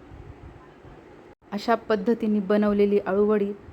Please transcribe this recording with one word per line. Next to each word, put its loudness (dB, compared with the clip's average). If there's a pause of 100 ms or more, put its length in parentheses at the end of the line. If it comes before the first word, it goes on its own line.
(1500)
अशा 0
पद्धतीने 0
बनवलेली 2
अळूवडी 0 (200)